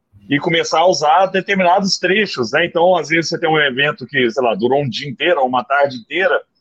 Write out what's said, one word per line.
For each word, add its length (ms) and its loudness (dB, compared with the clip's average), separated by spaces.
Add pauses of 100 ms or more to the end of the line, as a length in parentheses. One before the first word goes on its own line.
(300)
E 100 2
começar 400 -2
a 80 4
usar 380 2
determinados 720 0
trechos, 560 -2
né? 120 2
Então, 300 2
às 140 -4
vezes, 180 -2
você 100 -6
tem 120 -2
um 100 2
evento 480 -2
que, 240 0
sei 100 -4
lá, 140 2
durou 260 0
um 80 -4
dia 200 -8
inteiro, 340 0
uma 220 -2
tarde 320 0
inteira. 440 -2 (200)